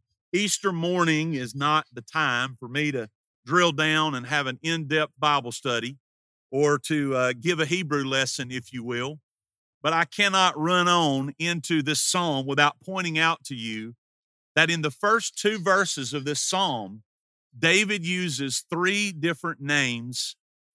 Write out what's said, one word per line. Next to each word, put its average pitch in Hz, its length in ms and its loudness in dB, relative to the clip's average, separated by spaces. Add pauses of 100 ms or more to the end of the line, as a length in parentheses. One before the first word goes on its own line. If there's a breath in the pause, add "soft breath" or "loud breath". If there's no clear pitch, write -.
(320)
Easter 196 400 0
morning 165 600 2
is 123 220 -6
not 147 360 0
the 120 120 -12
time 131 580 -2
for 123 80 -14
me 147 240 -2
to 113 160 -6 (380)
drill 170 260 2
down 156 420 0
and 120 120 -6
have 143 200 -2
an 127 160 -6
in-depth 156 560 -2
Bible 139 340 2
study 123 440 -4 (540)
or 147 300 2
to, 143 360 0
uh, 127 160 2
give 151 260 0
a 156 60 0
Hebrew 147 400 0
lesson, 135 460 -2
if 127 200 -10
you 123 140 -10
will. 123 360 -6 (600)
But 156 140 0
I 165 100 2
cannot 190 540 2
run 175 280 4
on 143 520 4
into 165 440 0
this 147 200 0
psalm 151 440 0
without 147 380 4
pointing 180 340 -4
out 165 260 2
to 139 100 -10
you 113 400 -8 (600)
that 160 160 4
in 170 120 -2
the 151 80 -2
first 220 480 0
two 214 200 0
verses 175 540 0
of 139 140 -6
this 147 160 -2
psalm, 117 600 -2 (540)
David 190 460 2
uses 160 680 -4
three 190 420 -2
different 160 500 -4
names 127 720 -2 (380)